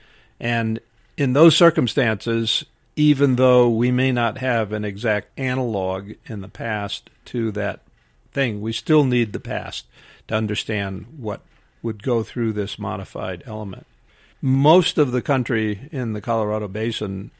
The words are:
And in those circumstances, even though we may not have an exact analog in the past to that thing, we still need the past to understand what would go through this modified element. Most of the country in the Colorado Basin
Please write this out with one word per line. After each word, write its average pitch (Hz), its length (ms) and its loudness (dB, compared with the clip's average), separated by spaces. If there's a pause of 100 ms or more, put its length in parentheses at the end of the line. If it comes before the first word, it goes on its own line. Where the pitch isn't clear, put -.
(400)
And 117 400 -2 (360)
in 135 160 0
those 151 240 8
circumstances, 117 1080 2 (300)
even 139 420 4
though 127 320 6
we 117 220 2
may 131 220 2
not 117 260 -2
have 113 340 -2
an 107 120 -2
exact 104 540 -4
analog 107 720 -2 (140)
in 107 140 -8
the 95 80 -10
past 107 640 -6 (140)
to 113 280 -4
that 101 280 -4 (520)
thing, 120 280 -4
we 110 120 -4
still 151 320 2
need 120 280 0
the 107 80 -6
past - 460 -10 (420)
to 110 60 -2
understand 104 720 -4 (100)
what 110 240 -8 (420)
would 110 200 -6
go 120 200 0
through 113 300 -2
this 101 260 -4
modified 98 680 -8
element. 107 400 -10 (540)
Most 139 580 4
of 139 120 2
the 120 120 0
country 117 680 -2
in 123 220 -6
the 107 80 -6
Colorado 107 480 -2
Basin 104 720 -6